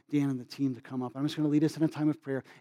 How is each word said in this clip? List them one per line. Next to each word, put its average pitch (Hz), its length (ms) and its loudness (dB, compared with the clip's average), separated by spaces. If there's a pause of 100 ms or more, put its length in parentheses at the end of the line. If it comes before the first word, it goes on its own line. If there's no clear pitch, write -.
(120)
Dan 143 180 2
and 131 80 -2
the 123 60 -8
team 135 320 -2
to 117 60 -18
come 127 200 -6
up. 123 140 -6
I'm 135 80 -4
just 147 140 -2
gonna 151 100 2
lead 147 160 4
us 151 140 0
in 147 60 2
a 160 40 4
time 151 220 0
of 151 120 -2
prayer, 135 220 -4 (180)